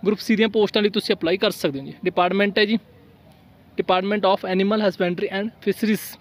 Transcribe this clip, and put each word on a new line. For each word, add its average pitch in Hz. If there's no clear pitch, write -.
ਗਰੁੱਪ 208
C 220
ਦੀਆਂ 220
ਪੋਸਟਾਂ 214
ਲਈ 208
ਤੁਸੀਂ 202
ਅਪਲਾਈ 175
ਕਰ 202
ਸਕਦੇ 139
ਹੋ 135
ਜੀ। 151
ਡਿਪਾਰਟਮੈਂਟ 185
ਹੈ 214
ਜੀ 220
Department 190
of 196
Animal 190
Husbandry 180
and 208
Fisheries 208